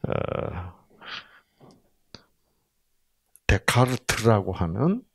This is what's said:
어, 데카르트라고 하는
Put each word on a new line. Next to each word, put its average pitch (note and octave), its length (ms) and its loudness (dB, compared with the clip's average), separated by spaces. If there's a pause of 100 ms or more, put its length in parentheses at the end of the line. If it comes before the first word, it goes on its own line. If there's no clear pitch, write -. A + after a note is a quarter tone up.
어, - 720 -6 (2750)
데카르트라고 A2 1040 2
하는 A2+ 500 -2 (120)